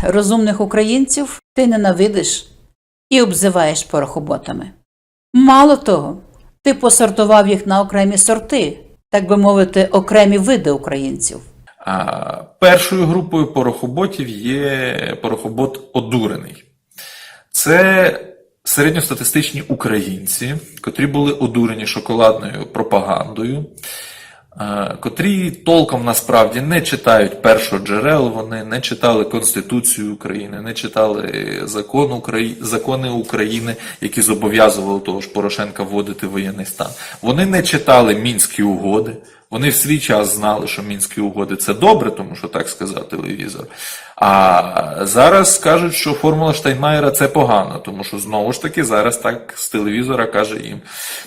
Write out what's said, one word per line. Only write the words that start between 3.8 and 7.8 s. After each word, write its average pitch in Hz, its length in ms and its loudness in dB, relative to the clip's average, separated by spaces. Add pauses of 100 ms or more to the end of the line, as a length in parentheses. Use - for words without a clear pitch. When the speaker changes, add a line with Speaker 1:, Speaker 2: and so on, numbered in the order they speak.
Speaker 1:
порохоботами. - 880 -6 (640)
Мало 269 420 8
того, 175 420 0 (440)
ти 277 120 2
посортував 214 760 4
їх 202 200 0
на 196 140 2